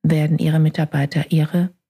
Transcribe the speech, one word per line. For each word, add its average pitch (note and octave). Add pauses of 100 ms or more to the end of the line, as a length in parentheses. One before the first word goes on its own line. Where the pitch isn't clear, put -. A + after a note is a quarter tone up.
werden D#3
Ihre D#3+
Mitarbeiter D#3
ihre F3 (200)